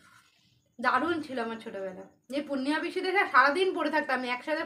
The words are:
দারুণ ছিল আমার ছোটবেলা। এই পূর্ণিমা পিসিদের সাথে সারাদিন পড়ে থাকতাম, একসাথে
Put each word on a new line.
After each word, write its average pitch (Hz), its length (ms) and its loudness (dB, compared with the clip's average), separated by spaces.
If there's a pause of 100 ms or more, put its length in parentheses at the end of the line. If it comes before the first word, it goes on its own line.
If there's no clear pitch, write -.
(800)
দারুণ 294 400 0
ছিল 254 180 -8
আমার 226 200 -4
ছোটবেলা। 190 760 -10
এই 294 60 -2
পূর্ণিমা 294 380 -2
পিসিদের 359 340 -2
সাথে 392 180 2
সারাদিন 294 440 6
পড়ে 302 140 0
থাকতাম, 277 340 0
একসাথে 302 420 -2